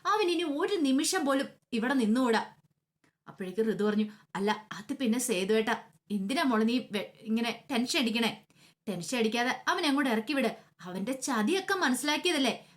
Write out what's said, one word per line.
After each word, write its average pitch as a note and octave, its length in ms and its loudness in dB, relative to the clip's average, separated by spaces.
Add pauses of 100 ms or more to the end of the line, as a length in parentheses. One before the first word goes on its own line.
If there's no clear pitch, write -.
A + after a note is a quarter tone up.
അവൻ G4+ 260 2
ഇനി E4+ 120 0
ഒരു E4 320 -2
നിമിഷം D4+ 500 2
പോലും C4+ 220 2 (260)
ഇവിടെ A#3+ 200 0
നിന്നുകൂടാ." A#3 520 2 (840)
അപ്പോഴേക്ക് F#3 340 -6
ഋതു G3+ 220 0
പറഞ്ഞു, G#3+ 220 2 (300)
"അല്ല, G3+ 360 -2
അത് G#3+ 260 -8
പിന്നെ B3 220 0
സേതുവേട്ടാ, G#3+ 640 0 (280)
എന്തിനാ G#3 320 -2
മോളെ A3+ 200 2
നീ A#3 140 2
വെ-, - 440 -6
ഇങ്ങനെ A3+ 500 -4
ടെൻഷൻ B3+ 280 0
അടിക്കണേ? A3+ 460 0 (440)
ടെൻഷൻ F3 280 -4
അടിക്കാതെ A#3+ 500 0
അവനെ F4 200 0
അങ്ങോട്ട് C#4 220 2
ഇറക്കി A3 240 0
വിട്. B3 240 0 (240)
അവന്റെ F#3 300 -6
ചതിയൊക്കെ C4+ 640 0
മനസ്സിലാക്കിയതല്ലേ, D4 1040 0